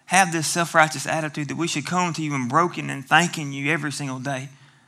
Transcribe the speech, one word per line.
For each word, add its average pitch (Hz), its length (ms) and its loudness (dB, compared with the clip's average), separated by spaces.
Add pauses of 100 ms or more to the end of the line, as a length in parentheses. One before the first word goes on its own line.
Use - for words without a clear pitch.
have 180 260 4
this 160 140 0
self-righteous 160 600 2
attitude, 151 420 -4
that 143 80 -6
we 160 120 -2
should 151 180 -4
come 175 280 0
to 160 80 -4
you 147 120 -2
and 127 140 -2
broken 160 400 0
and 139 180 -8
thanking 156 460 2
you 139 180 -2
every 151 220 -2
single 135 260 -6
day 131 300 -6 (400)